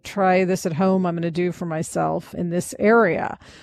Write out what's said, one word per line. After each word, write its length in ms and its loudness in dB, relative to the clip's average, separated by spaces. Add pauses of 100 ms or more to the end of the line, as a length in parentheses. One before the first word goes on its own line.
try 400 2
this 220 -2
at 80 -2
home 320 2
I'm 100 -2
gonna 160 -4
do 220 -2
for 120 -8
myself 680 -4
in 160 -4
this 300 -4
area, 580 2 (260)